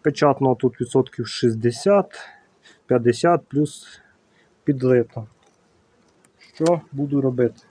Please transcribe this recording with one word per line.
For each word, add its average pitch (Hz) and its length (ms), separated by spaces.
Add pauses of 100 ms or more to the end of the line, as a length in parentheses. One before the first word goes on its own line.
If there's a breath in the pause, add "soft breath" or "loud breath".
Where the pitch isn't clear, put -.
Печатно 139 540
тут - 260
відсотків 127 460
шістдесят, 120 920 (680 loud breath)
п'ятдесят 127 640
плюс - 540 (640 soft breath)
підлито. 127 640 (1300)
Що 165 280 (100)
буду 143 300
робити? 127 500